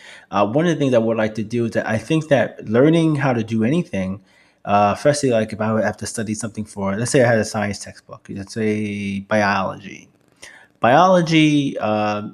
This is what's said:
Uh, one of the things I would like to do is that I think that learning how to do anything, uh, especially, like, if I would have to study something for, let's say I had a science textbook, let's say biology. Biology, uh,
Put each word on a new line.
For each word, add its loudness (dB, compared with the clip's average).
Uh, 0
one 0
of 2
the -2
things 0
I 6
would 0
like -2
to -6
do -2
is -4
that -2
I -2
think -2
that 0
learning 4
how 0
to -2
do -2
anything, -4
uh, 2
especially, 0
like, 0
if -10
I -2
would 0
have -4
to -10
study -6
something -10
for, -6
let's -4
say 4
I 4
had 2
a 0
science -6
textbook, -20
let's -12
say -4
biology. -4
Biology, 4
uh, -2